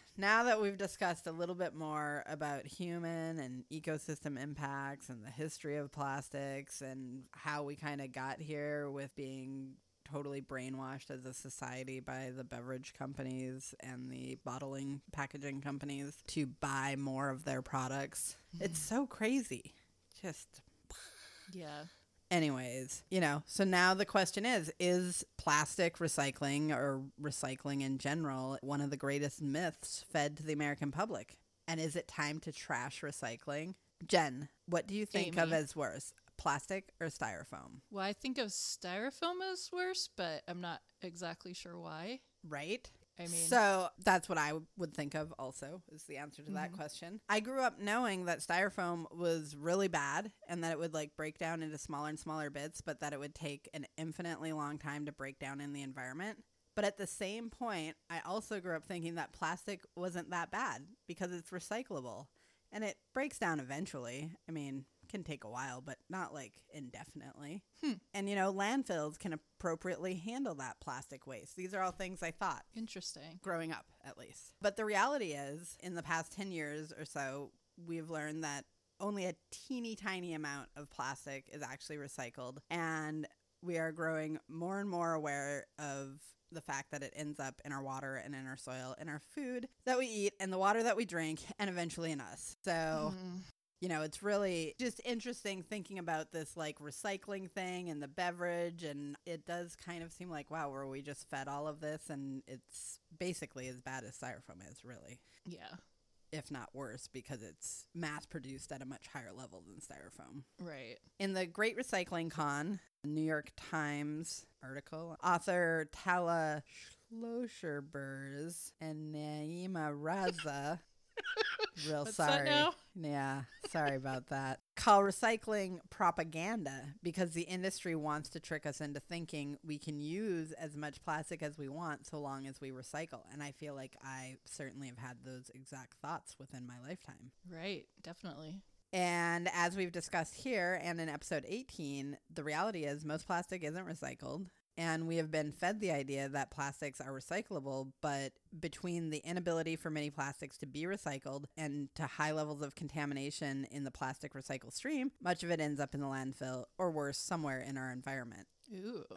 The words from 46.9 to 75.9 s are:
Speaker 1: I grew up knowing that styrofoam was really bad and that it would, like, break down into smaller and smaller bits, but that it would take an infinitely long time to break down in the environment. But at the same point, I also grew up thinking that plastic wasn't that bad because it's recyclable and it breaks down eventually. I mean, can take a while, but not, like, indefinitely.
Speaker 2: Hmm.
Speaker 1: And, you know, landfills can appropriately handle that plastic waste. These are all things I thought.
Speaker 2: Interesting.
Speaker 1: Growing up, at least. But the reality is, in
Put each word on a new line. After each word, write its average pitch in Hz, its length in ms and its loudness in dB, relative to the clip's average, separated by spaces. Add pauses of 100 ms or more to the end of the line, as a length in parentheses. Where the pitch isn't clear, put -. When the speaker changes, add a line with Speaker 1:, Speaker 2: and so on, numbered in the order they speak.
Speaker 1:
I 214 120 8
grew 254 200 2
up 247 180 6
knowing 202 460 4
that 170 160 4
styrofoam 175 640 4 (100)
was 165 400 2
really 170 320 4
bad 165 460 2 (160)
and 170 160 0
that 165 80 2
it 151 60 0
would, 160 160 -2
like, 151 200 -2
break 156 240 -4
down 165 240 0
into 156 160 -4
smaller 147 300 -2
and 156 100 -4
smaller 156 320 -2
bits, 147 300 -6
but 147 200 -4
that 147 120 -2
it 139 80 -4
would 147 140 -6
take 143 400 -6
an 151 120 -6 (120)
infinitely 160 540 -2
long 147 260 -2
time 147 280 -4
to 147 60 -4
break 135 260 -8
down 139 220 -6
in 143 140 -4
the 139 80 -4
environment. 135 600 -6 (320)
But 202 120 4
at 202 100 2
the 196 100 -2
same 214 440 -4
point, 175 460 -2 (140)
I 165 140 -4
also 208 360 -2
grew 175 140 0
up 156 120 -4
thinking 170 300 -2
that 156 180 -2
plastic 180 480 -2 (120)
wasn't 175 360 -2
that 170 200 0
bad 190 320 0 (240)
because 180 260 -2
it's 170 180 -6
recyclable 156 760 -4 (460)
and 214 100 -4
it 202 140 0 (160)
breaks 269 260 -2
down 165 220 2
eventually. 135 720 -4 (160)
I 165 40 -8
mean, 139 340 -4 (260)
can 196 100 -4
take 147 220 -6
a 107 40 -8
while, 127 320 -4
but 135 180 -10 (120)
not, 180 240 -4
like, 131 200 -10 (200)
indefinitely. 143 880 -10 (220)
Speaker 2:
Hmm. 277 80 2 (200)
Speaker 1:
And, 196 160 0
you 202 60 2
know, 196 180 6
landfills 196 640 2
can 175 140 -2
appropriately 175 840 -2
handle 220 400 -2
that 131 240 -6
plastic 135 460 -8
waste. 131 280 -10
These 185 200 -6
are 190 80 2
all 185 100 4
things 185 300 -4
I 165 100 0
thought. 170 320 0 (120)
Speaker 2:
Interesting. 175 640 -8
Speaker 1:
Growing 165 280 0
up, - 160 -4 (180)
at - 140 -12
least. - 420 -16
But 202 160 4
the 220 80 0
reality 214 480 6
is, 143 480 -6
in 185 140 -4